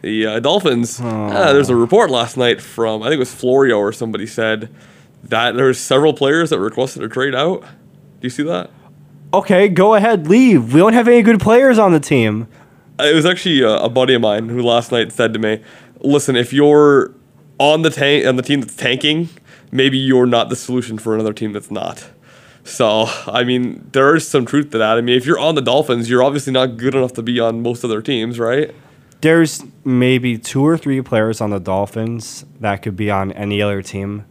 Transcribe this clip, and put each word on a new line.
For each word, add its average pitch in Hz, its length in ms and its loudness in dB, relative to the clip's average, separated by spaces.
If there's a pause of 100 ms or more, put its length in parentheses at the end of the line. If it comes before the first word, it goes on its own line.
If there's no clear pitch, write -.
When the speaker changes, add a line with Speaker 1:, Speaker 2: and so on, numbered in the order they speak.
Speaker 1:
the, 107 240 -4
uh, 107 140 -4
Dolphins. 131 600 0
Speaker 2:
Aw. 110 300 -6
Speaker 1:
Uh, 147 240 2
there's 139 160 4
a 127 60 4
report 160 340 2
last 117 260 -2
night 123 240 0
from, 110 440 -4
I - 20 -6
think 147 100 0
it 143 40 -4
was 123 140 -4
Florio 127 440 2
or 104 160 -2
somebody 110 340 -8
said 110 420 -4 (540)
that 113 320 -2
there's 127 240 2
several 143 340 2
players 151 360 0
that 151 100 -2
requested 117 440 -6
a 110 40 -10
trade 131 280 -4
out. 165 260 -2
Do - 60 -20 (560)
you 127 60 -6
see 147 140 -8
that? 165 280 -6 (600)
Speaker 2:
Okay, 196 360 4
go 185 260 4
ahead, 202 320 0
leave. 180 460 4
We 151 60 6
don't 220 140 6
have 240 140 4
any 240 140 6
good 214 180 4
players 240 380 4
on 196 160 4
the 156 60 4
team. 113 480 0 (520)
Speaker 1:
Uh, 139 40 -2
it 147 100 2
was 156 120 2
actually, 175 380 0
uh, 107 220 2
a - 40 0
buddy 127 260 2
of 117 60 0
mine 110 280 -2
who 120 120 -4
last 117 300 0
night 117 220 -2
said 113 200 0
to 113 60 -4
me, 107 220 -2 (400)
"Listen, 139 340 0
if 120 160 -2
you're 147 640 4 (460)
on 156 240 2
the 160 60 2
tank, 143 360 0
on 127 100 0
the 127 60 -2
team 143 180 -2
that's 120 160 -10
tanking, 151 540 -2 (420)
maybe 131 260 0
you're 131 280 2
not 117 240 0
the 120 80 -6
solution 113 400 -6
for 110 160 -4
another 110 180 -2
team 107 220 -8
that's - 180 -12
not." - 380 -10 (560)
So, 110 400 0 (220)
I 120 180 -2
mean, 123 480 -4
there 165 220 4
is 160 120 -2
some 131 180 0
truth 147 260 -4
to 110 80 -4
that. 110 180 2
I 117 40 0
mean, 123 140 2
if 123 100 0
you're 135 140 0
on 156 160 0
the 143 60 0
Dolphins, 123 480 -2
you're 123 140 4
obviously 139 280 -2
not 131 260 0
good 131 180 -4
enough 127 180 -2
to 117 80 -10
be 120 180 -4
on 113 220 -2
most 120 240 -6
other 113 160 -4
teams, 117 380 -4
right? 123 340 -2 (480)
Speaker 2:
There's 160 420 2 (220)
maybe 127 520 0
two 135 280 -4
or 165 120 2
three 139 240 -4
players 110 380 -2
on 104 120 -4
the 101 80 -4
Dolphins 107 840 -8 (140)
that 101 180 -4
could 101 180 -8
be 104 160 -4
on 95 220 -2
any 101 280 -4
other 101 200 -4
team. 101 500 -10